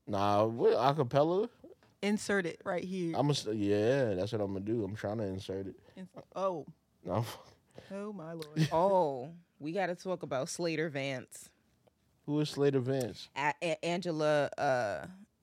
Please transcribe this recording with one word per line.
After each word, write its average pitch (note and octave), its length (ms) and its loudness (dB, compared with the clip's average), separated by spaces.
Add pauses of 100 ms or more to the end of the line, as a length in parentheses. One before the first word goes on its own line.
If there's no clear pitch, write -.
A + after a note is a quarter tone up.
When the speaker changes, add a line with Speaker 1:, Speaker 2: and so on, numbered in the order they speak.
Speaker 1:
Nah, G2+ 380 4
what, B2 280 4
acapella? D3 760 2 (540)
Speaker 2:
Insert G3+ 440 0
it - 180 -6
right F3+ 180 -2
here. F3+ 340 -4
Speaker 1:
I'm C#3+ 120 4
a D3 40 4
s-, - 200 0
yeah, G#2+ 600 2
that's F#2+ 180 -2
what A2 80 -2
I'm G2+ 120 0
gonna G2 80 -4
do. A2 240 -2
I'm F#2+ 120 -4
trying G#2+ 220 -4
to A2 60 -2
insert F#2+ 440 -6
it. F2+ 60 -12 (220)
Speaker 2:
Ins-, F#3 120 -14 (260)
oh. F3+ 320 -4 (380)
Speaker 1:
No, F2+ 100 -2
I'm A2 80 2
fuck- - 240 -8 (480)
Speaker 2:
Oh, G#3 180 -10
my E3 200 -12
Lord. D#3+ 360 -2
Speaker 3:
<laughs> - 40 -2
Oh, D#3+ 560 4 (320)
we D3 120 -6
gotta F3+ 220 -2
talk F3+ 280 -6
about C#3+ 260 -2
Slater E3 400 -2
Vance. C3+ 640 -6 (720)
Speaker 1:
Who D3 160 0
is D3+ 100 0
Slater C#3 300 4
Vance? B2 560 -4
Speaker 3:
A-, - 160 2 (100)
A-, D#3+ 220 -2
Angela, D#3 720 2
uh, A#2+ 480 0 (360)